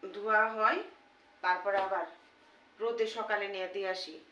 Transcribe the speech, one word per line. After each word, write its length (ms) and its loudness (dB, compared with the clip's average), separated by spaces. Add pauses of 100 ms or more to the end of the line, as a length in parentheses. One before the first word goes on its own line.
(160)
ধোয়া 260 4 (140)
হয়, 240 2 (640)
তারপরে 420 2
আবার 200 0 (760)
রোদে 280 0 (100)
সকালে 360 -2
নিয়ে 220 -4
দিয়ে 200 -2
আসি। 200 -10 (160)